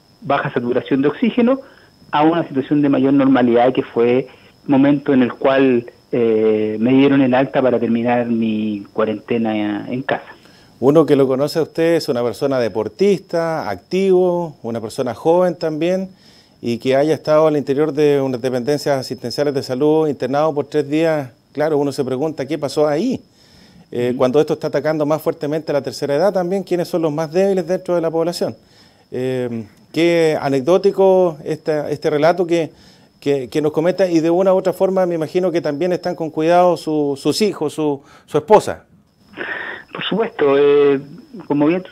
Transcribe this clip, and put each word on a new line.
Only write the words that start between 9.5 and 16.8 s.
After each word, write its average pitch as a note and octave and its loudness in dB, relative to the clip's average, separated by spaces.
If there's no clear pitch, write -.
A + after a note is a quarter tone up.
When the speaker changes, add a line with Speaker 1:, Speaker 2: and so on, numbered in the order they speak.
Speaker 1:
en C3 -6
casa. - -6
Speaker 2:
Uno D3 4
que C#3+ 2
lo C3+ 4
conoce C#3 -2
a D#3 0
usted E3 0
es D3+ -4
una A#2+ -2
persona C3 -2
deportista, D3+ -2
activo, F3+ 0
una A#2 -6
persona A2+ -6
joven F3 2
también, F3 -4
y A#2 -4
que C3 0